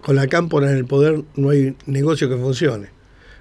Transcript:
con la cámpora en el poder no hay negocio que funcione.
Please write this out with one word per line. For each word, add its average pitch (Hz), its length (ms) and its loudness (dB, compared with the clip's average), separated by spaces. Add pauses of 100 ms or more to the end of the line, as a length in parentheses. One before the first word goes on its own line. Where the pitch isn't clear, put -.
con 143 140 0
la 135 140 2
cámpora 160 420 0
en 139 60 2
el 127 80 -2
poder 151 400 2 (100)
no 139 160 0
hay 135 240 2 (120)
negocio 139 420 0
que 127 80 -2
funcione. 123 540 -2 (500)